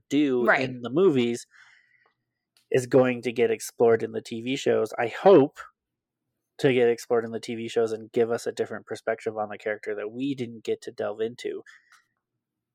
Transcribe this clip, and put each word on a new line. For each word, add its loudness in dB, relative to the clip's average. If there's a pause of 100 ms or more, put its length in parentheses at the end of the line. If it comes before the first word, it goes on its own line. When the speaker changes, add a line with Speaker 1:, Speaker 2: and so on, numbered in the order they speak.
Speaker 1:
do 2
Speaker 2:
Right. 2
Speaker 1:
in -12
the -8
movies 2 (1300)
is 0
going 4
to -4
get 2
explored 2
in -8
the -8
T -10
V -4
shows, 0
I -2
hope, 6 (1000)
to 2
get 4
explored 0
in -8
the -6
T -10
V -8
shows 0
and -12
give 2
us -4
a -6
different -6
perspective -6
on -4
the -12
character -6
that -8
we -6
didn't -10
get -4
to -12
delve -6
into. -8 (1120)